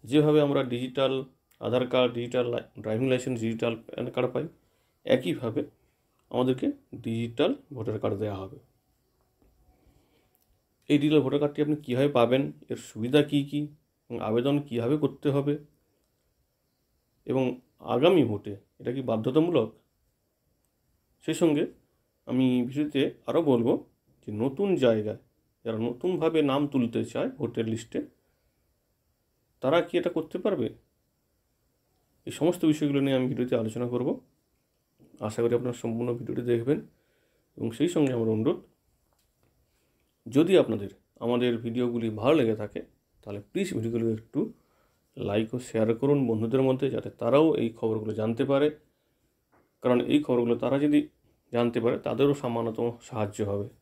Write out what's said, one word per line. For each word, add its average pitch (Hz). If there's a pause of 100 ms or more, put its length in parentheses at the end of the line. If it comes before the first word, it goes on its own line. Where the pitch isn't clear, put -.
যেভাবে 151
আমরা 143 (120)
ডিজিটাল 131 (480)
আধার 117
কার্ড, 127
ডিজিটাল 120
লাই-, 117 (140)
ড্রাইভিং 110
লাইসেন্স, 123
ডিজিটাল 113 (140)
প্যান -
কার্ড 127
পাই, 139 (600)
একইভাবে 127 (680)
আমাদেরকে 127 (380)
ডিজিটাল 117 (260)
ভোটার 107
কার্ড 107
দেওয়া 101
হবে। 95 (2250)
এই 147
ডিজিটাল 151
ভোটার 139
কার্ডটি 147
আপনি 147
কীভাবে 131
পাবেন, 123 (300)
এর 110 (120)
সুবিধা 123 (100)
কী 143 (120)
কী 147 (460)
এবং 120 (120)
আবেদন 123 (140)
কীভাবে 117
করতে -
হবে 143 (1700)
এবং 131 (500)
আগামী 160
ভোটে 101 (260)
এটা 123
কি 139 (100)
বাধ্যতামূলক, 127 (1600)
সেই 160
সঙ্গে 156 (640)
আমি 127 (220)
ভিডিওতে 139 (260)
আরও 139 (100)
বলবো 120 (500)
যে - (140)
নতুন 139 (160)
জায়গায় 107 (440)
যারা 110 (100)
নতুনভাবে 160 (120)
নাম 143 (100)
তুলতে 117 (120)
চায় 180 (100)
ভোটার 117
লিস্টে, - (1600)
তারা 147
কি -
এটা 175
করতে 165
পারবে। 151 (1600)
এই -
সমস্ত 175 (120)
বিষয়গুলো 143
নিয়ে 135
আমি 127
ভিডিওতে 123
আলোচনা 120
করব। 123 (1160)
আশা 107
করি 120
আপনারা 123
সম্পূর্ণ 120
ভিডিওটি 120 (100)
দেখবেন 120 (800)
এবং 113 (100)
সেই 160
সঙ্গে 143
আমার 113
অনুরোধ, 113 (1700)
যদি 147 (100)
আপনাদের 104 (340)
আমাদের 120 (120)
ভিডিওগুলি 117 (120)
ভালো 135
লেগে 110
থাকে - (420)
তাহলে 104 (100)
প্লিজ 190
ভিডিওগুলো 113 (120)
একটু - (760)
লাইক 107
ও - (100)
শেয়ার 110 (120)
করুন 143 (100)
বন্ধুদের 113
মধ্যে, 131
যাতে 107 (100)
তারাও 135 (160)
এই 117 (100)
খবরগুলো 110
জানতে 113
পারে, 139 (1120)
কারণ 123 (140)
এই 151
খবরগুলো 120
তারা 131
যদি 147 (540)
জানতে 120
পারে 120 (100)
তাদেরও 139
সামান্যতম 117 (220)
সাহায্য 107 (120)
হবে। 101 (160)